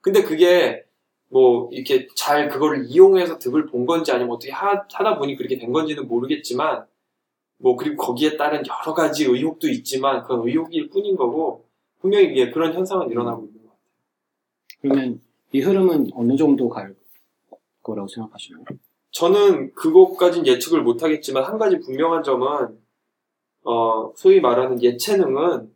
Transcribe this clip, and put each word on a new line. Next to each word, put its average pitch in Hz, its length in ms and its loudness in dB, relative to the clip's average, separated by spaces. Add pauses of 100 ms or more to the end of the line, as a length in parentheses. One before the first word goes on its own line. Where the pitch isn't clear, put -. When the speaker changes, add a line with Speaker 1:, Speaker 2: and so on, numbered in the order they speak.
Speaker 1:
근데 196 220 4
그게 165 600 2 (460)
뭐 123 420 4
이렇게 131 440 -2
잘 147 340 0
그거를 139 380 -2
이용해서 175 520 6
득을 147 280 -2
본 123 180 -4
건지 151 260 0
아니면 120 220 -2
어떻게 - 180 -12
하-, 196 400 -4
하다 - 260 -2
보니 139 180 -6
그렇게 - 220 -6
된 117 140 -10
건지는 151 360 -4
모르겠지만 131 760 -4 (720)
뭐 127 200 2
그리고 147 260 -6
거기에 147 320 -2
따른 147 320 -2
여러 - 260 -8
가지 151 320 -2
의혹도 147 440 -2
있지만 131 540 -4
그건 120 240 -4
의혹일 160 420 -4
뿐인 196 260 -4
거고 143 500 -4 (360)
분명히, 190 360 2
예, 120 140 2
그런 160 220 -2
현상은 185 360 -4
일어나고 117 360 -6
있는 - 180 -20
것 - 60 -20
같아요. - 180 -20 (960)
Speaker 2:
그러면 135 400 -2 (320)
이 135 80 0
흐름은 180 520 2
어느 120 220 0
정도 139 320 2
갈 98 280 -10 (840)
거라고 104 280 -10
생각하시나요? - 540 -18 (480)
Speaker 1:
저는 190 640 2
그것까진 175 720 4
예측을 131 380 2
못하겠지만 135 640 -2
한 220 140 -6
가지 196 200 2
분명한 160 440 -2
점은, 131 560 -4 (840)
어, 113 520 -2
소위 190 260 6
말하는 127 420 0
예체능은 143 920 0